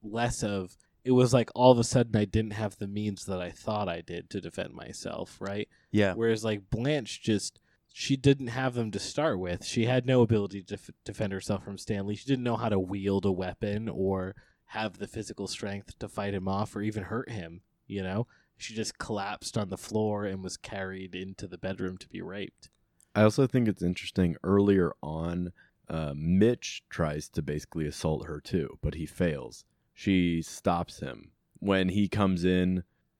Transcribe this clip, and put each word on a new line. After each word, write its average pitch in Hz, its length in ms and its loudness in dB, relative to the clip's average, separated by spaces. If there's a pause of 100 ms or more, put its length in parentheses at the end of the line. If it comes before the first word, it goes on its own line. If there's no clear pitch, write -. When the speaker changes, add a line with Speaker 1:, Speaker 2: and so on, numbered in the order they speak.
Speaker 1:
less 117 400 -2
of, 98 340 -4 (280)
it 127 80 4
was 127 200 8
like 120 220 4
all 127 180 10
of 120 60 10
a 117 60 4
sudden 117 320 4
I 104 100 6
didn't 110 260 0
have 104 240 -4
the 104 120 -8
means 104 380 -4
that 95 140 -4
I 90 100 -6
thought 104 380 -4
I 85 140 -6
did 85 280 -10
to 101 100 -4
defend 87 340 -8
myself, - 640 -10
right? 104 280 -6 (220)
Speaker 2:
Yeah. 101 240 4
Speaker 1:
Whereas, 113 300 2
like, 104 260 -2
Blanche 127 520 -2
just, - 380 0 (320)
she - 240 0
didn't 139 320 4
have 127 260 -2
them 113 160 -2
to 98 80 -4
start 147 400 0
with. 90 260 -4
She 113 220 0
had 127 180 2
no 127 180 6
ability 101 420 2
to 101 120 -8
def-, - 140 -16 (140)
defend 101 280 -4
herself 95 320 -4
from 98 140 -10
Stanley. 104 380 -4
She - 100 -14
didn't 131 180 0
know 120 120 0
how 113 120 -2
to 104 100 2
wield 98 460 0
a 101 80 4
weapon 104 560 -4
or 95 460 0 (320)
have 110 320 -6
the - 100 -8
physical 104 400 -8
strength 98 500 -8
to 104 100 -10
fight 101 260 -4
him 92 120 -4
off 98 300 -2
or 101 60 -4
even 107 220 -4
hurt 107 260 -6
him, 90 320 -12 (240)
you 101 160 -6
know? 95 240 -2 (300)
She - 180 -14
just 214 240 -6
collapsed 202 580 -6
on 104 140 -2
the - 80 -6
floor 104 480 -2
and 95 180 -6
was - 140 -10
carried 95 560 -8
into 95 340 -10
the 90 100 -12
bedroom 95 380 -6
to - 120 -18
be 90 120 -12
raped. 92 480 -12 (460)
Speaker 3:
I 107 80 6
also 110 240 6
think 123 200 2
it's 101 160 0
interesting, 87 640 0
earlier 98 480 6 (100)
on, 85 500 -4 (360)
uh, 78 260 -4
Mitch 92 760 2
tries 76 400 -2
to 101 120 -2
basically 76 440 -4
assault 78 400 -2
her 78 120 -10
too, 78 440 -2
but 73 120 -2
he 82 120 -6
fails. 71 580 -4 (300)
She 87 480 2
stops - 580 -4
him. 65 300 -12 (280)
When 95 300 2
he 101 180 2
comes 95 380 2
in, 92 400 2 (360)